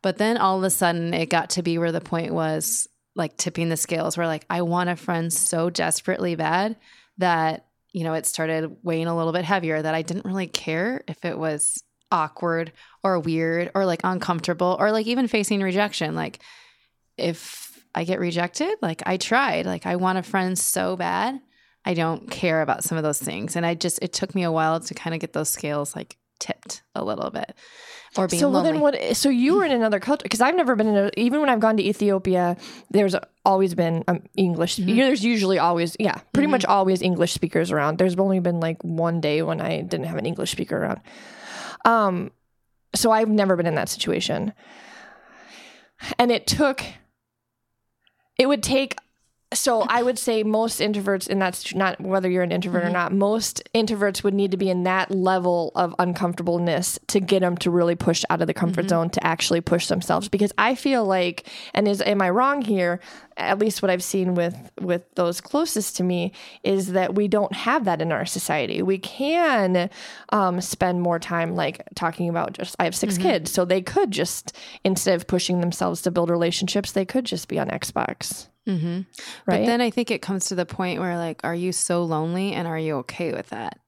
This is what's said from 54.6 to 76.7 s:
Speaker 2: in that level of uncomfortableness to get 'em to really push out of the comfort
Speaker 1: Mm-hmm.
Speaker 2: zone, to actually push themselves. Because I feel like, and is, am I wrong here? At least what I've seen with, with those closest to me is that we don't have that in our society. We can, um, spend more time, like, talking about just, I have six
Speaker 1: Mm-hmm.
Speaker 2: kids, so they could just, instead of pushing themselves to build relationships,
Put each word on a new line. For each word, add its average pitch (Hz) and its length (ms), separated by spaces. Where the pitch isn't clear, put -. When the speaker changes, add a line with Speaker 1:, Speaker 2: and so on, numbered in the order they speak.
Speaker 2:
in 180 180
that 185 260
level 180 640
of 175 240
uncomfortableness 175 1000
to 208 100
get 185 240
'em 175 140
to 180 120
really 170 240
push 170 380
out 170 100
of 165 60
the 156 80
comfort 180 300
Speaker 1:
Mm-hmm. 196 40
Speaker 2:
zone, 170 220
to - 120
actually 170 380
push 170 280
themselves. 180 380
Because 202 300
I 226 160
feel 247 320
like, 180 420
and 202 120
is, 202 140
am 202 220
I 180 80
wrong 262 320
here? 180 360
At 196 220
least 208 240
what 190 80
I've 180 120
seen 180 300
with, 175 220
with 175 220
those 175 260
closest - 580
to 180 60
me 180 280
is 190 300
that 185 200
we 208 140
don't 202 260
have 240 320
that 165 160
in 165 100
our 139 140
society. 156 560
We 190 160
can, 233 960
um, 185 320
spend 180 420
more 170 160
time, 170 360
like, 160 280
talking 170 340
about 170 260
just, - 260
I 175 60
have 170 100
six 202 240
Speaker 1:
Mm-hmm. 190 40
Speaker 2:
kids, 196 280
so 180 140
they 185 180
could 381 260
just, - 420
instead 190 300
of 170 140
pushing 180 340
themselves 175 420
to 175 80
build 170 200
relationships, 175 600